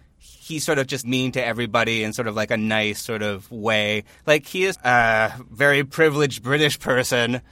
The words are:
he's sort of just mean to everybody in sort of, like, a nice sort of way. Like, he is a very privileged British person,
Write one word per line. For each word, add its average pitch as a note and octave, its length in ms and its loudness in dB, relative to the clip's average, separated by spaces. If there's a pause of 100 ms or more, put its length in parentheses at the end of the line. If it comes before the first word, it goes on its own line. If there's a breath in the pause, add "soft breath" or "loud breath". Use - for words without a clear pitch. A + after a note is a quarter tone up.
(180 soft breath)
he's - 460 -10
sort D3+ 140 0
of C3 100 0
just C3+ 180 -6
mean B2+ 260 0
to B2+ 100 -2
everybody A2+ 600 0
in G#2+ 100 -4
sort A#2 140 -4
of, G#2+ 80 -6
like, G#2+ 160 -2
a A#2+ 60 0
nice G#2+ 440 -2
sort A2 220 -6
of G2+ 300 -6
way. G#2+ 500 0 (240 soft breath)
Like, D3+ 200 4
he F#3 180 -2
is F#3 140 -2
a A2+ 540 2 (180)
very C#3 340 2
privileged C#3+ 580 2
British C#3+ 380 0
person, B2 600 0 (120)